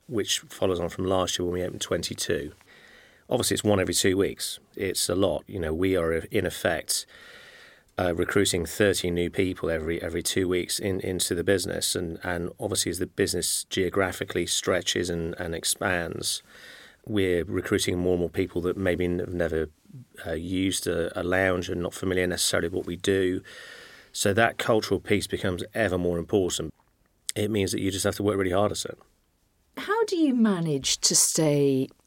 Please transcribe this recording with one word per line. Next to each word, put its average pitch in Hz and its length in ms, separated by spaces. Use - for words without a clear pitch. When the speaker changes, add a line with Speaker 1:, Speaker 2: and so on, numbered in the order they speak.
Speaker 1:
which 101 320
follows 95 400
on 85 100
from 92 160
last 92 320
year 90 80
when 87 80
we 90 100
opened - 180
twenty-two. 80 680
Obviously, 117 240
it's 95 100
one 104 160
every 90 140
two 95 240
weeks. - 420
It's - 340
a 92 60
lot. 92 300
You 98 140
know, 78 140
we 92 220
are, 82 180
in 90 340
effect, - 580
uh, 90 180
recruiting 90 500
thirty 92 460
new 87 180
people 92 400
every, 80 320
every 85 220
two 95 240
weeks 90 320
in, 95 220
into 92 340
the 85 80
business. 90 520
And, 82 280
and 87 360
obviously, 104 300
as 87 80
the 92 80
business 90 640
geographically 92 800
stretches 90 640
and, 82 280
and 85 140
expands, - 880
we're 92 400
recruiting 95 540
more 90 140
and 87 80
more 85 80
people 90 320
that 87 160
maybe 90 280
n-, 87 140
have 90 140
never, 80 360
uh, 85 80
used 92 540
a, 87 320
a - 20
lounge 92 480
and 87 140
not 87 100
familiar 92 320
necessarily 87 420
with 90 80
what - 120
we 87 100
do. 95 440
So - 220
that 113 260
cultural 107 400
piece - 260
becomes 90 380
ever 98 240
more 87 220
important. 82 520
It 104 140
means 98 220
that 110 80
you 98 100
just 95 140
have 101 140
to 101 60
work 101 140
really 95 140
hard 101 200
at - 140
it. - 140
Speaker 2:
How 427 280
do 403 120
you 294 180
manage 165 640
to - 160
stay 143 720